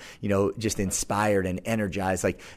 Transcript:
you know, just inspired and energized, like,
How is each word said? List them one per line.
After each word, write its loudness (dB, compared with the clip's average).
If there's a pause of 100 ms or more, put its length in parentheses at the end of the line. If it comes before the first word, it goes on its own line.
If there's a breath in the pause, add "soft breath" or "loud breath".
(200 loud breath)
you -4
know, 4
just -2
inspired 2
and -2
energized, 0
like, 0 (160 loud breath)